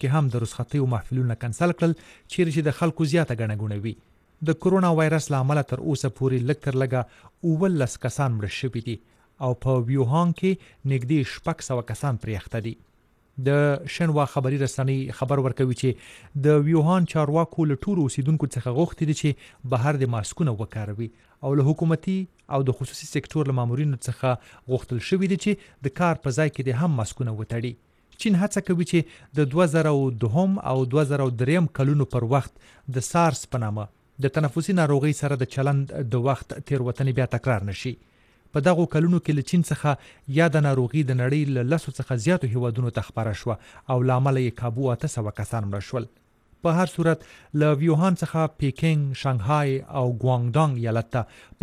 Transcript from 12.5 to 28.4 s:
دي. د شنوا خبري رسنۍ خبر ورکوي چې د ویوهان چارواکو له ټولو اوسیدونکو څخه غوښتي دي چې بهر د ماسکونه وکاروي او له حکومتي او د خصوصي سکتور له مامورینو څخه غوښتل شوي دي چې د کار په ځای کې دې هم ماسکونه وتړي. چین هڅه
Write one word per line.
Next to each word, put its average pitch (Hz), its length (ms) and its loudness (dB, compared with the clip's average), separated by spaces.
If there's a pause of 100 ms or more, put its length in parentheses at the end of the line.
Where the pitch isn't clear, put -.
دي. 113 80 -8 (600)
د 139 600 2
شنوا 147 340 2
خبري 135 320 0
رسنۍ 131 560 -2
خبر 135 240 0
ورکوي 127 380 0
چې - 680 -4
د 147 220 6
ویوهان 165 420 4
چارواکو 156 580 0
له 135 140 -2
ټولو 180 240 0
اوسیدونکو 139 480 0
څخه 123 240 -4
غوښتي 165 320 0
دي 151 100 -2
چې - 540 -4
بهر 135 260 0
د 127 140 2
ماسکونه 113 480 -2
وکاروي 107 440 -6 (360)
او 135 160 0
له 139 100 6
حکومتي 165 480 0 (400)
او - 20 2 (120)
د - 100 -6
خصوصي - 300 -10
سکتور 147 400 -2
له 127 100 0
مامورینو 127 460 -2
څخه 127 280 -2 (380)
غوښتل 123 380 -4
شوي 185 200 2
دي 196 140 0
چې - 420 -4
د - 140 -6
کار 170 240 2
په 131 140 -2
ځای 156 100 2
کې - 180 -6
دې 131 60 0 (100)
هم 147 200 2
ماسکونه 110 340 -6
وتړي. 117 360 -6 (460)
چین 214 200 2
هڅه 202 260 0